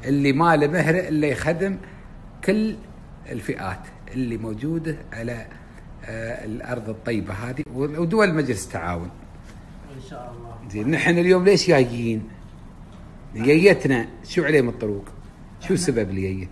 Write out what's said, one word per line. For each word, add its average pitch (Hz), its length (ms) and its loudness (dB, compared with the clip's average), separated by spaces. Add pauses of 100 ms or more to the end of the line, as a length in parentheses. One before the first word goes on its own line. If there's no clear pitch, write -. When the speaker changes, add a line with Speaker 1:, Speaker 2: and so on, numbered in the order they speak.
Speaker 1:
اللي 139 280 4
ما 165 220 6
له 147 120 6
مهر 160 280 4
الا 156 320 0
يخدم 170 500 0 (680)
كل 214 300 2 (540)
الفئات - 500 -6 (340)
اللي 117 240 -2
موجودة 147 580 -4 (180)
على، 117 320 -8 (600)
آه، 113 400 -8
الأرض 113 440 -6
الطيبة 104 440 -4
هذه 123 300 -6 (120)
ودول 165 580 2
مجلس 127 320 0
التعاون. 87 440 -6 (840)
Speaker 2:
إن 127 140 -14
شاء - 280 -14
الله. - 320 -14
Speaker 1:
زين، 107 220 0
نحن 170 260 4
اليوم 180 280 6
ليش 196 220 6
جايين؟ 117 600 4 (1040)
جيتنا 139 720 6 (160)
شو - 200 0
عليه 147 180 6
من 120 80 2
الطرق؟ 104 340 -4 (560)
شو - 60 -14
Speaker 2:
إحنا 190 120 2
Speaker 1:
سبب 113 320 2
الجية؟ 95 420 -2